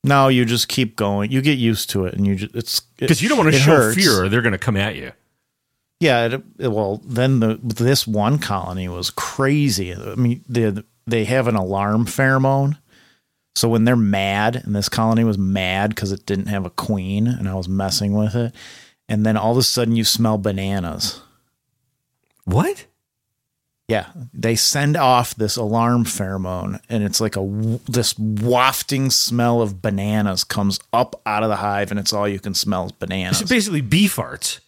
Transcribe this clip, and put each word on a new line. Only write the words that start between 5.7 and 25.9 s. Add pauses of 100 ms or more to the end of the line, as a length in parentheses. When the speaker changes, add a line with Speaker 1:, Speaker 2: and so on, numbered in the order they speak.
Speaker 1:
Yeah.
It, (140)
it,
well,
then
the,
this
one
colony
was
crazy.
I
mean,
they, (320)
they
have
an
alarm
pheromone. (760)
So
when
they're
mad,
and
this
colony
was
mad
'cause
it
didn't
have
a
queen,
and
I
was
messing
with
it, (560)
and
then
all
of
a
sudden
you
smell
bananas. (1300)
Speaker 2:
What? (1000)
Speaker 1:
Yeah, (300)
they
send
off
this
alarm